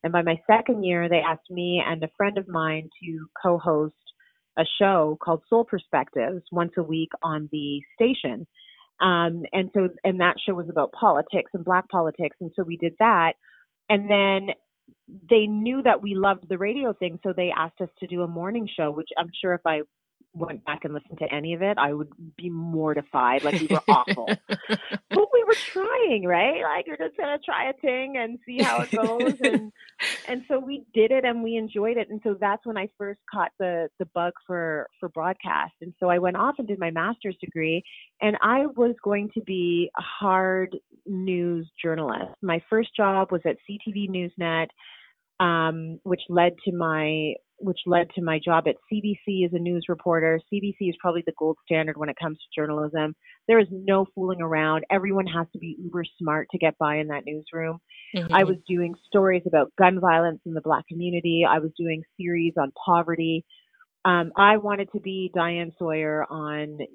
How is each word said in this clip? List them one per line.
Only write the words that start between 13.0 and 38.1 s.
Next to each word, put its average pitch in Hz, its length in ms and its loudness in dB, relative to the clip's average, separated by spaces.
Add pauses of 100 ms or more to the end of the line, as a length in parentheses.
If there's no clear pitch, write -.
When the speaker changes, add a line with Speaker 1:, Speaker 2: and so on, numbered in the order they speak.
Speaker 1:
And 202 200 2
then 196 460 2 (760)
they 214 180 8
knew 220 360 -2
that 226 180 4
we 202 140 -6
loved 190 340 0
the 185 80 -4
radio 220 360 -2
thing, 175 300 -6
so 190 80 -2
they 175 240 -2
asked 165 240 -4
us 180 100 -6 (100)
to - 80 -12
do 175 160 -4
a 170 40 -4
morning 196 480 -6
show, 151 160 -2
which 156 260 -8
I'm 170 140 -6 (100)
sure 180 120 0
if 175 120 -4
I 156 160 0 (540)
went 156 300 -8
back 147 180 -8
and 147 120 -8
listened - 240 -14
to 151 120 -6
any 151 220 -6
of 170 80 -6
it, 202 160 0
I 143 160 0
would 151 160 -6 (280)
be 175 120 -8
mortified. 151 920 0
Like, 156 180 0
we 156 60 -2
were - 200 2
awful. 131 460 2
Speaker 2:
<laughs> - 40 -2 (720)
Speaker 1:
But 403 220 2
we 480 120 6
were 427 100 4
trying, 381 720 0
right? 185 380 2
Like, 170 240 -2
you're - 100 -10
just - 200 -6
gonna 294 280 -4
try - 240 -2
a 269 40 -6
thing 262 440 -4
and 233 260 -6
see 247 160 -8
how 233 220 2
it - 80 -6
goes. 233 540 0
And, 220 280 0 (280)
Speaker 2:
<laughs> - 280 -8
Speaker 1:
and 247 200 -6
so 269 100 0
we 269 340 -8
did 226 200 6
it 262 120 4
and 233 200 0
we 226 120 -2
enjoyed 220 420 -2
it. 220 120 -4
And 214 140 -8
so 208 160 0
that's 208 260 0
when 214 140 -6
I 202 180 -6
first 202 220 -10 (120)
caught 190 280 -2
the, 170 300 -2 (100)
the 180 160 -4
bug 175 180 -2 (140)
for, 165 400 -4 (120)
for 180 100 -8
broadcast. 165 720 -4
And 165 180 -14
so 180 100 0
I 175 80 4
went 180 200 0
off 269 200 0
and 233 100 -6
did 202 120 -4
my 170 100 -2
master's 185 500 -4
degree, 165 440 -4 (360)